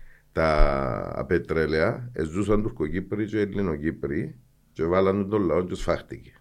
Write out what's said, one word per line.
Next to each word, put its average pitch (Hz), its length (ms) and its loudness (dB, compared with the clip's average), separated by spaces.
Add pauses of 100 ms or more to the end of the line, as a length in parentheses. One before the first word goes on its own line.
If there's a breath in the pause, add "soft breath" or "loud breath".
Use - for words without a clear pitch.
(320 loud breath)
τα 69 960 2
πετρέλαια, 80 840 0
εζούσαν 98 500 0
Τουρκοκύπροι 95 640 -4
και 107 140 -2
Ελληνοκύπροι 95 960 -2 (340)
και - 120 -2
βάλαν 95 440 2
τον 104 140 2
λαό 85 220 2
και 90 100 -6
σφάχτηκε. - 680 -4